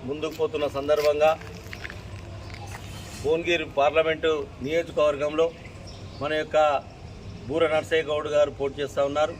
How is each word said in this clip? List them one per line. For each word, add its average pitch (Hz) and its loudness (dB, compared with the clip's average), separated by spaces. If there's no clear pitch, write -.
ముందుకు 151 -6
పోతున్న 151 0
సందర్భంగా 147 4
భువనగిరి 160 0
పార్లమెంటు 156 4
నియోజకవర్గంలో 151 2
మన 147 -2
యొక్క 156 0
బూర 160 2
నర్సయ్య 156 2
గౌడ్ 151 0
గారు 147 4
పోటీ 135 -2
చేస్తూ 139 0
ఉన్నారు. 151 2